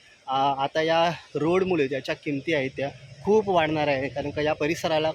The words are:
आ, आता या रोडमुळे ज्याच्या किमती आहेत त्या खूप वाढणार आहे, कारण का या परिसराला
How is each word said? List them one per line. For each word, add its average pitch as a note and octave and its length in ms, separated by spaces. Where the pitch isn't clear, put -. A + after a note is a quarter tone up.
आ, C3+ 360
आता D3+ 180
या E3 300
रोडमुळे E3 520
ज्याच्या C#3 280
किमती C#3+ 380
आहेत C3+ 240
त्या C#3 120
खूप G3+ 260
वाढणार D#3 380
आहे, C3+ 220
कारण C#3+ 200
का D3+ 120
या D3+ 120
परिसराला D#3 600